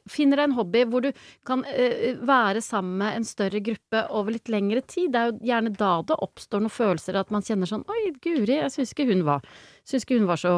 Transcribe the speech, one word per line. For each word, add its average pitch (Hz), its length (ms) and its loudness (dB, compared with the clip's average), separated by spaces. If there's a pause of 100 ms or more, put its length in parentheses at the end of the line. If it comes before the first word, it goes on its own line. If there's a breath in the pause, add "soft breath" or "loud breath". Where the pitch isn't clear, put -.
Finner 277 280 4
deg 294 80 2
en 285 100 2
hobby 233 300 2
hvor 240 180 0
du 269 100 0 (320 soft breath)
kan, 254 220 -2
eh, 247 480 0
være 233 480 2
sammen 185 360 -4
med 202 180 -2
en 226 80 -2
større 196 360 -2
gruppe 220 480 -4
over 208 220 -2
litt 226 180 -6
lengre 214 380 0
tid. 349 240 -2
Det 240 100 2
er 233 120 0
jo 214 100 -8
gjerne 226 340 0
da 180 260 2
det 294 200 0
oppstår - 400 -4
noen 220 80 0
følelser, 190 480 0
at 190 140 -4
man 208 100 0
kjenner 190 240 0
sånn, 214 240 -4
«Oi, 427 220 -2 (100)
Guri, 302 240 0 (160)
jeg 277 80 -2
synes - 240 -4
ikke 277 160 0
hun 185 140 4
var, 147 180 2 (420 soft breath)
synes 262 220 -4
ikke 247 140 2
hun 196 80 4
var 170 80 2
så 180 220 2